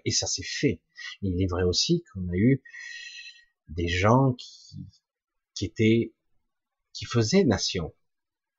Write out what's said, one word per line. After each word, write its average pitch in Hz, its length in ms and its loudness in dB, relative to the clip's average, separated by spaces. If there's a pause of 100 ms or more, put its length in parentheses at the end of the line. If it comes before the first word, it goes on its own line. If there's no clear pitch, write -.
Et 107 60 -2
ça - 160 0
s'est - 180 -6
fait. - 360 -2 (420)
Mais 95 80 -2
il 90 120 0
est 92 80 0
vrai 90 140 0
aussi 165 480 2
qu'on 90 160 -8
a 87 80 -4
eu 127 260 4 (1080)
des 85 200 -4
gens 113 460 4
qui, - 440 -18 (760)
qui - 100 -8
étaient, 113 500 2 (800)
qui - 120 -12
faisaient 120 400 2
nation, 92 500 -2 (640)